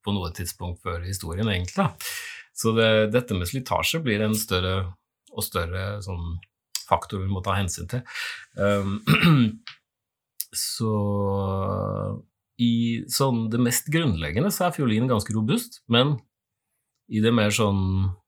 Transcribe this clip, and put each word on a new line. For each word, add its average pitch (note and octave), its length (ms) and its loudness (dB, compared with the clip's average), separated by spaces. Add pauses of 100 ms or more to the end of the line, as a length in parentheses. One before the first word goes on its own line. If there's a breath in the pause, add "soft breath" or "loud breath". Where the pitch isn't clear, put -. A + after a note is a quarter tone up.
på G2+ 100 -2
noe F2+ 160 -4
tidspunkt F2 520 -10
før F2 200 -6
i F2+ 80 -8
historien, F#2+ 380 -4
egentlig, F2+ 260 -2
da. G3 160 2 (600 loud breath)
Så - 240 0
det, A2+ 160 4 (200)
dette B2 240 0
med F2 140 -2
slitasje C3+ 540 -2
blir G#2+ 200 0
en G#2+ 120 2
større F#2 420 0 (520)
og - 140 -6
større F#2+ 600 -4
sånn E2+ 340 -6 (500)
faktor F#2+ 360 0
vi F#2+ 100 -2
må F#2+ 100 -2
ta F#2+ 140 0
hensyn F2 320 -2
til. B2+ 140 -4 (520 loud breath)
Ehm, G2+ 440 0 (100)
<clears throat> C#3 540 6 (880)
så - 420 -2 (1700)
i A#2+ 140 4 (340)
sånn A#2+ 440 0
det A#2 120 0
mest A#2+ 280 0
grunnleggende B2 640 0
så F3+ 160 0
er E3+ 80 -2
fiolinen B2 340 2
ganske G#2+ 240 0
robust, A2+ 540 -2
men B2 300 4 (920)
i G#2+ 100 0
det A2+ 140 4
mer G#2 180 4
sånn F#2+ 580 2 (180)